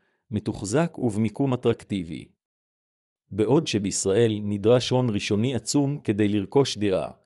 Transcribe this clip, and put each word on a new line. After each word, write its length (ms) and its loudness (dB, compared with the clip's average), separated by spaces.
מתוחזק 640 -2
ובמיקום 560 0
אטרקטיבי. 720 -2
בעוד 360 2
שבישראל 760 0
נדרש 460 2
הון 200 0
ראשוני 460 -2
עצום 480 -2
כדי 240 0
לרכוש 500 0
דירה, 340 -2